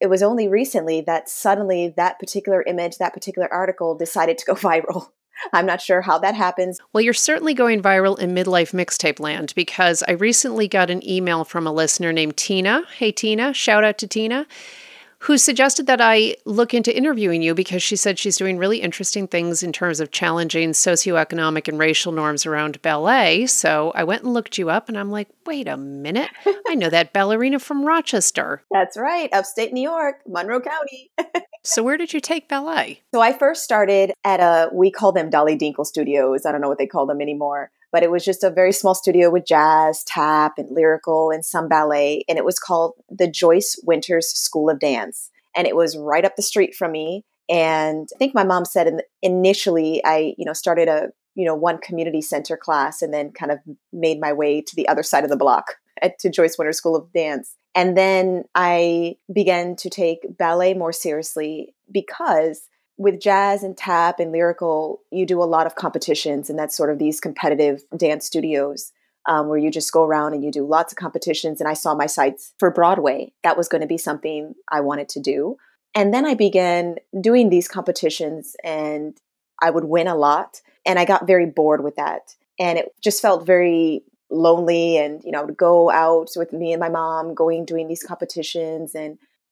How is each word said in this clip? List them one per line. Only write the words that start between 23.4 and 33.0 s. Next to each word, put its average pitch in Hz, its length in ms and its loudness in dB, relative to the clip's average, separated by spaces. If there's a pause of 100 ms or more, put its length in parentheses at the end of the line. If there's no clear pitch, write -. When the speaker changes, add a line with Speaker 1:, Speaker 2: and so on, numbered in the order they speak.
Speaker 2:
So 156 480 0
I 170 100 -2
went 202 200 -2
and 247 100 -2
looked 226 240 -4
you 175 100 -2
up, 190 200 -2
and 220 100 -8
I'm 202 120 -6
like, 208 180 -8 (180)
"Wait 285 200 -8
a 139 100 -6
minute. 139 540 -6 (380)
I 349 60 0
know 180 160 0
that 170 220 2
ballerina 220 460 0
from 277 260 -4
Rochester." 302 840 -2
Speaker 1:
That's 190 260 0
right. 311 360 -2
Upstate 220 400 -2
New 254 160 -4
York, 302 280 -4 (120)
Monroe 196 320 -4
County. 277 580 -8
<laughs> 330 40 -2 (420)
Speaker 2:
So 226 200 -2
where 277 120 0
did 330 160 -6
you 311 60 -4
take 311 300 -6
ballet? 294 540 -4 (120)